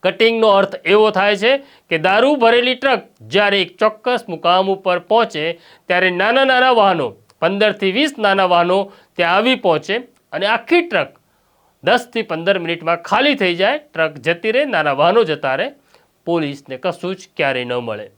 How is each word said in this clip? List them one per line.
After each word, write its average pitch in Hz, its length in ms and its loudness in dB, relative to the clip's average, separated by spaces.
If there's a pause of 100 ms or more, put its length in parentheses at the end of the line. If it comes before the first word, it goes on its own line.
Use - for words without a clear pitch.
કટિંગનો 226 440 2
અર્થ 196 280 2 (100)
એવો 214 260 4
થાય 202 240 0
છે 254 280 0 (260)
કે 165 80 -2
દારૂ 208 380 2
ભરેલી 240 400 2
ટ્રક 247 280 -2 (180)
જ્યારે 196 400 0
એક - 160 -6
ચોક્કસ 233 520 -2
મુકામ 180 400 0
ઉપર 190 300 -2
પહોંચે 175 600 -2 (280)
ત્યારે 180 220 2
નાના 214 360 2
નાના 254 260 4
વાહનો, 180 420 2 (260)
પંદરથી 202 520 0
વીસ 208 280 -2
નાના 196 260 2
વાહનો 180 460 2 (240)
ત્યાં 170 200 0
આવી 240 200 2
પહોંચે 175 440 -2 (320)
અને 180 140 -6
આખી 240 360 0
ટ્રક 262 260 -2 (760)
દસથી 233 380 -2
પંદર 180 380 -2
મિનિટમાં 165 420 -4
ખાલી 262 340 0
થઈ 180 200 -2
જાય, 208 220 0
ટ્રક 160 360 -6
જતી 165 380 -4
રહે, 262 140 0
નાના 156 280 -2
વાહનો 175 300 2
જતા 143 320 -4
રહે, 220 160 -4 (540)
પોલીસને 143 520 -6
કશું 180 380 -6
જ 185 120 -20 (100)
ક્યારેય 131 280 -2
ન 123 80 -6
મળે. 110 440 -8